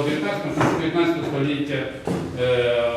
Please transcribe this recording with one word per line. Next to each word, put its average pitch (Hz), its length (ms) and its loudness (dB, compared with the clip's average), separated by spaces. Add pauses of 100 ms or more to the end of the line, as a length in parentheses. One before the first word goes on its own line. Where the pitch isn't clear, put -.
дев'ятнадцятому, 151 500 -2
кінці - 280 2
дев'ятнадцятого 339 460 0
століття, 143 480 -2 (640)
е, 120 560 2